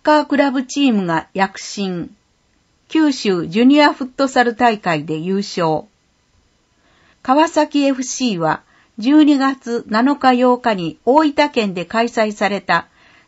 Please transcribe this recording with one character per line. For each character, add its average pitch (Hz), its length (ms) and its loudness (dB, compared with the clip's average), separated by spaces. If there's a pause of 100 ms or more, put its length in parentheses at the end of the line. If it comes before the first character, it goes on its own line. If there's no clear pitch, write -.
カ 302 200 2
ー 294 40 -8
ク 285 120 -2
ラ 277 140 0
ブ 254 120 -4
チ 285 200 -4
ー 254 100 2
ム 196 120 0
が 165 280 -4
躍 196 260 -4
進。 185 560 -10 (720)
九 311 240 2
州 185 360 -2
ジ 185 140 -2
ュ - 20 6
ニ 285 180 6
ア 294 120 4
フ 277 120 -8
ッ 254 60 -12
ト 277 160 -2
サ 254 160 2
ル 233 120 0
大 233 240 0
会 156 260 -4
で 156 120 -6
優 185 200 -4
勝。 170 480 -4 (1400)
川 302 240 2
崎 302 340 0
エ 277 100 2
フ 262 120 -6
シ 254 320 -4
ー - 20 -4
は 156 240 -2 (380)
十 294 240 4
二 285 140 4
月 247 500 -4
七 247 280 0
日 254 200 2
八 247 240 2
日 233 160 -2
に 170 280 -8
大 294 280 2
分 294 180 0
県 208 240 -4
で 175 120 -8
開 233 220 -2
催 214 240 -2
さ 208 160 -4
れ 196 140 -6
た - 260 -2 (400)